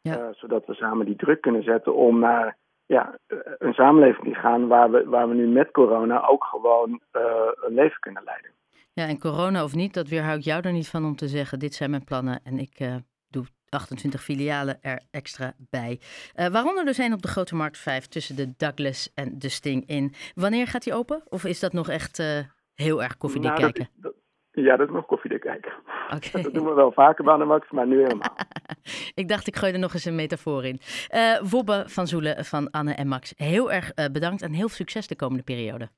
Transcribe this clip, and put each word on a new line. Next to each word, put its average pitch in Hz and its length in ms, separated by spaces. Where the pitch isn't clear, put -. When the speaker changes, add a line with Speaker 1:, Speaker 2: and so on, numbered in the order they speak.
Speaker 1:
Ja. 160 160
Speaker 2:
Eh, 117 160
zodat 113 340
we 104 80
samen 110 320
die 101 100
druk 151 240
kunnen 113 220
zetten 113 320
om 117 240
naar, 117 380
ja, - 400
eh, - 120
een 123 160
samenleving 139 600
te - 60
gaan 120 280
waar 120 220
we, 120 180
waar 120 200
we 120 60
nu 120 120
met 123 240
corona 113 560
ook 135 180
gewoon, 117 560
eh, 117 120
een 113 140
leven 151 260
kunnen 98 240
leiden. - 260
Speaker 1:
Ja, 165 140
en 151 120
corona 170 460
of 143 100
niet, 190 200
dat 165 140
weerhoudt 156 360
jou 160 180
er 180 100
niet 165 160
van 160 160
om 151 120
te 147 120
zeggen: 139 300
"Dit 143 160
zijn 143 160
mijn 139 140
plannen 127 400
en 131 140
ik, 135 200
eh, 127 160
doe 127 160
achtentwintig 135 540
filialen 143 600
er 131 180
extra 131 420
bij." 123 300
Eh, 175 140
waaronder 302 360
dus 269 140
een 240 140
op 190 100
de - 60
Grote 180 260
Markt 151 240
vijf 131 280
tussen 147 300
de 131 200
Douglas 143 580
en 143 240
de 135 100
Sting 131 380
in. 139 280
Wanneer 220 320
gaat 240 180
die - 100
open? 294 340
Of 185 160
is 175 160
dat 185 120
nog 170 160
echt, 147 300
eh, 151 200
heel 151 280
erg 123 140
koffiedik 147 340
Speaker 2:
Nou, 160 120
dat 156 100
Speaker 1:
kijken? - 240
Speaker 2:
is, - 60
dat, - 120
ja, 131 120
dat 143 120
is 160 60
nog 165 120
koffiedik - 340
kijken. - 320
Speaker 1:
Oké. 165 260
Speaker 2:
<laughs> - 20
Dat 147 120
doen 156 120
we 156 80
wel 139 180
vaker 151 320
bij 151 120
de 151 80
Max, 151 260
maar 127 160
nu 131 160
helemaal. 120 340
Speaker 1:
<laughs> - 340
Ik 185 140
dacht, 208 180
ik 196 100
gooi 190 160
er 185 60
nog 185 140
eens 175 120
een 170 100
metafoor 151 500
in. 131 160
Eh, 226 320
Wobbe 208 360
van 180 200
Zoelen 156 380
van 147 260
Anne 147 240
en 139 140
Max, 131 280
heel 180 360
erg, 180 200
eh, 151 200
bedankt 170 300
en 170 100
heel 190 160
veel - 80
succes 202 300
de - 100
komende 127 260
periode. 120 560